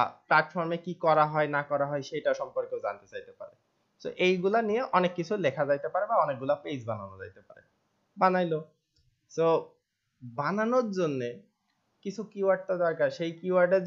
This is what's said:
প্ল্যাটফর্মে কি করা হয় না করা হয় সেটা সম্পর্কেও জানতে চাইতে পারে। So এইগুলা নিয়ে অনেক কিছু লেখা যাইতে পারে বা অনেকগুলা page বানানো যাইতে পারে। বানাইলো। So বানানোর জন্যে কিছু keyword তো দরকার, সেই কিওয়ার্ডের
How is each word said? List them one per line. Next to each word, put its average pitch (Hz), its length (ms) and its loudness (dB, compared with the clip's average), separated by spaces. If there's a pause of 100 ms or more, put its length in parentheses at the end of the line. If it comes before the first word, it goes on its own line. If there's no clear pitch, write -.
(260)
প্ল্যাটফর্মে 165 580 0
কি 180 80 -8 (120)
করা 156 280 6
হয় 151 240 2
না 143 40 0 (100)
করা 139 200 0
হয় 143 180 -4
সেটা 143 220 -2 (100)
সম্পর্কেও 127 460 -6
জানতে 101 260 -6
চাইতে 101 260 -14
পারে। - 160 -18 (480)
So - 60 -8 (180)
এইগুলা 190 320 2 (100)
নিয়ে 220 140 0 (160)
অনেক 180 200 2
কিছু 170 160 -4 (120)
লেখা 143 240 0
যাইতে 143 220 -2
পারে 190 180 -2
বা 233 140 0
অনেকগুলা 135 300 -2 (100)
page 147 160 -6 (100)
বানানো 98 320 -10
যাইতে 92 260 -16
পারে। - 140 -20 (540)
বানাইলো। 185 420 2 (800)
So 165 80 2 (960)
বানানোর 220 460 0 (120)
জন্যে 135 300 0 (760)
কিছু 202 180 -8 (100)
keyword 190 360 2
তো 185 60 -2 (100)
দরকার, 160 240 2 (100)
সেই 165 220 -4
কিওয়ার্ডের 180 460 4